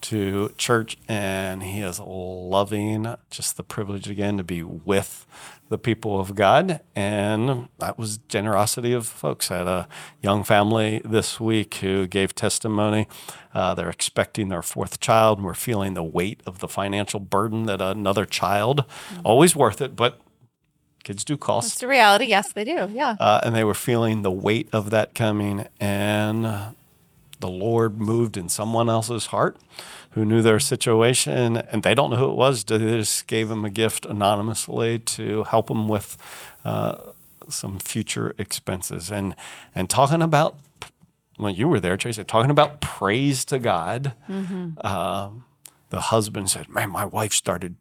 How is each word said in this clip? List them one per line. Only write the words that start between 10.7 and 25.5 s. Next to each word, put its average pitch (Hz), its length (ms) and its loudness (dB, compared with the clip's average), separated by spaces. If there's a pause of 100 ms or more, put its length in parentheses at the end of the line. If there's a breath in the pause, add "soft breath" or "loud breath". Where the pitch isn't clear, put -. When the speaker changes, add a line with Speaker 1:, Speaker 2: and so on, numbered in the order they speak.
Speaker 1:
this 110 360 0
week 110 360 0
who 95 300 0
gave 95 300 0
testimony. 107 720 0 (440 loud breath)
Uh, 92 220 0
they're 87 160 -4
expecting - 580 -2
their 87 140 -4
fourth - 380 -8
child, 113 380 4
and 98 60 -4
we're 85 100 -4
feeling 98 400 -2
the 87 100 -4
weight 87 420 -2
of 92 140 -12
the 95 80 -8
financial 101 500 -4
burden 107 480 0
that 98 160 -2
another 98 420 0
child, 107 600 0 (280 loud breath)
Speaker 2:
Mm-hmm. 180 140 -6
Speaker 1:
always 139 300 8
worth 120 240 4
it, 131 160 -6
but 120 240 0 (840)
kids 101 220 -8
do 147 120 -4
cost. 117 340 0
Speaker 2:
That's - 100 -6
the 247 80 -4
reality. 233 380 6
Yes, 208 260 2
they 202 100 -6
do. 233 300 -2
Yeah. 240 260 -2
Speaker 1:
Uh, 107 240 4
and 113 140 0
they 113 80 4
were 104 100 2
feeling 113 480 0
the 98 80 0
weight 101 420 0
of 104 180 -2
that 110 260 0
coming, 104 500 -2 (140)